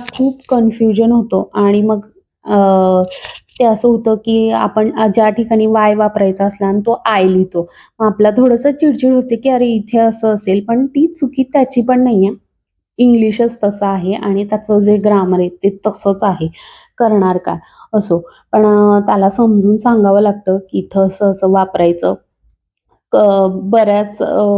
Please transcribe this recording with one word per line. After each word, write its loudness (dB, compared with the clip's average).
खूप -2
कन्फ्युजन 2
होतो -2
आणि 2
मग, 0
अ, -2
ते 2
असं 0
होतं 0
की -2
आपण, -2
अ, 0
ज्या 2
ठिकाणी 0
वाय 2
वापरायचा 0
असला -4
आणि 0
तो -4
आय 0
लिहितो, 0
मग 0
आपला 2
थोडंसं 2
चिडचिड 0
होते 0
की, -4
"अरे 0
इथे -2
असं 0
असेल," -2
पण -2
ती 0
चुकी -4
त्याची 0
पण 2
नाही 2
आहे, -4
इंग्लिशच 2
तसं -2
आहे -4
आणि -4
त्याचं -2
जे 4
ग्रामर 2
आहे 0
ते -4
तसंच -2
आहे, -2
करणार 0
काय? -6
असो, 0
पण, 2
अ, 4
त्याला 0
समजून 2
सांगावं 2
लागतं -2
की -8
इथं -2
असं -2
असं -2
वापरायचं. 0
क-, 2
बऱ्याच, -2
अ, -2